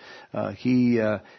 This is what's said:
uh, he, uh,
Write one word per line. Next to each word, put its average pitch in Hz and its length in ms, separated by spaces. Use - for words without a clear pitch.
uh, 104 180
he, 120 500
uh, 107 180